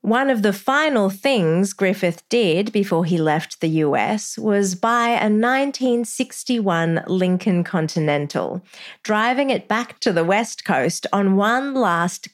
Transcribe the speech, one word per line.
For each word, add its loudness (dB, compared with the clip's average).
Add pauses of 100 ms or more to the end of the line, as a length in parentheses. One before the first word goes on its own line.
One 2
of 0
the 2
final 0
things 0
Griffith -2
did 0
before 0
he 0
left 0
the 0
U 2
S -2
was 0
buy 0
a 0
nineteen 0
sixty-one -2
Lincoln 0
Continental, -2 (420)
driving 0
it -2
back -4
to 2
the 2
West 0
Coast 0
on 2
one 0
last 0